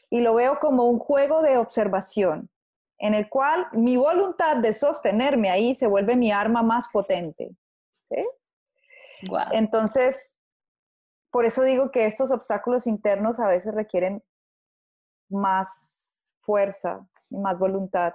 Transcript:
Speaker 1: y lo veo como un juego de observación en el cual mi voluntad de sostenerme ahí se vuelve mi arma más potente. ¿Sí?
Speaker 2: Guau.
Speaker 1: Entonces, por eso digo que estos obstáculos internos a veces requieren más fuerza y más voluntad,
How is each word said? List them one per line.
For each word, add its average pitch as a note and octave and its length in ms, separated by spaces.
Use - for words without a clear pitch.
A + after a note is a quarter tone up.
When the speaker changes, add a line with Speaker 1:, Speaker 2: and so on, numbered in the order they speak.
Speaker 1:
y A#3+ 120
lo A3+ 120
veo B3+ 240
como B3+ 280
un A#3+ 120
juego C#4+ 440
de C4+ 160
observación G3+ 880
en G#3 160
el G#3 140
cual D#4 440
mi A#3+ 240
voluntad E4 640
de A3 140
sostenerme B3 760
ahí A3 240
se B3 140
vuelve G3+ 260
mi A#3+ 160
arma G#3+ 320
más A3+ 260
potente. F3+ 680
¿Sí? - 1200
Speaker 2:
Guau. F#3 240
Speaker 1:
Entonces, A3 880
por A#3+ 120
eso A#3 200
digo C4 260
que A#3+ 140
estos A#3+ 260
obstáculos A#3+ 560
internos G#3+ 540
a A3 80
veces F#3+ 260
requieren G3+ 480
más - 1120
fuerza G3 640
y - 80
más F#3+ 200
voluntad, F#3+ 560